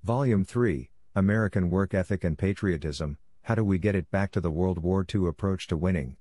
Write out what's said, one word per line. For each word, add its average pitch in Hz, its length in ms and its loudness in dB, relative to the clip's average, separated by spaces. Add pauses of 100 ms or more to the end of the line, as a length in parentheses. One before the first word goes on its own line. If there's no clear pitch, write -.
Volume 117 420 2
three, 95 460 -2 (240)
American 98 560 2
Work 95 240 0
Ethic 92 280 0
and 82 140 0
Patriotism, 80 800 -2 (240)
How 113 140 -2
Do 110 80 0
We 98 160 2
Get 101 160 2
It 87 160 -2
Back 98 220 0
to 98 80 0
the 82 100 -2
World 90 260 0
War 92 260 0
Two 92 240 0
Approach 95 400 -4
to 87 100 -2
Winning 78 440 -2